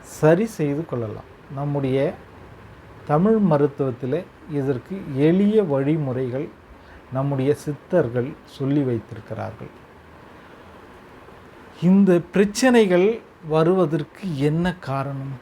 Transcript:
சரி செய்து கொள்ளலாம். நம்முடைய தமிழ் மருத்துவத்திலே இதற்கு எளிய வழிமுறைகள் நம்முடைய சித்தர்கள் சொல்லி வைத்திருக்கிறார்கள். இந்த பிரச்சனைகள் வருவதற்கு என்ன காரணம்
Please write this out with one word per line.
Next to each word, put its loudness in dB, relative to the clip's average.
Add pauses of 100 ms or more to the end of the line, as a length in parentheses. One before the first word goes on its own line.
(140)
சரி 4 (100)
செய்து -4
கொள்ளலாம். -8 (280)
நம்முடைய -2 (1120)
தமிழ் 4 (140)
மருத்துவத்திலே -2 (360)
இதற்கு -4 (320)
எளிய 2
வழிமுறைகள் -2 (640)
நம்முடைய -2
சித்தர்கள் -2 (280)
சொல்லி 0
வைத்திருக்கிறார்கள். -8 (2250)
இந்த 6 (140)
பிரச்சனைகள் 4 (380)
வருவதற்கு 0 (260)
என்ன -2 (120)
காரணம் -6